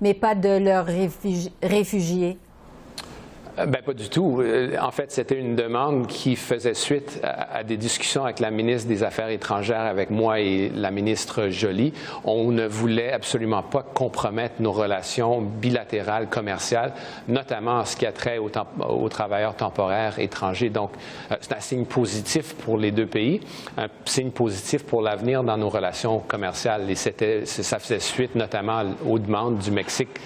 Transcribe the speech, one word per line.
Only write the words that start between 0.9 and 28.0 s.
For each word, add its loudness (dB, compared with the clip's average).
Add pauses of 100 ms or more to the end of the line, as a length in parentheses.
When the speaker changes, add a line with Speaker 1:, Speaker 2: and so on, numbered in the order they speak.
Speaker 1:
réfugiés ? 2 (1200)
Speaker 2:
Euh, 0
ben, 0
pas -2
du -10
tout. 2
Euh, 2
en 0
fait, -4
c'était 0
une -2
demande 2
qui 0
faisait 0
suite -2
à, -4
à -2
des -2
discussions 0
avec -4
la 2
ministre 0
des 2
Affaires 0
étrangères, 0
avec 0
moi 2
et 2
la 0
ministre 0
Joly. 0 (320)
On 2
ne 2
voulait 2
absolument 0
pas 0
compromettre -2
nos 2
relations 0
bilatérales, 0
commerciales, -2 (340)
notamment 0
en 0
ce -4
qui 0
a -2
trait -2
aux -2
temp-, -4
aux 0
travailleurs 0
temporaires 0
étrangers. 0
Donc, -2 (380)
euh, 0
c'est -10
un -4
signe -2
positif 0
pour 0
les 4
deux 2
pays, 2 (340)
un -2 (180)
signe 0
positif 0
pour 2
l'avenir 2
dans 2
nos 2
relations 0
commerciales. -2
Et 0
c'était, 0
c-, -6
ça -2
faisait -2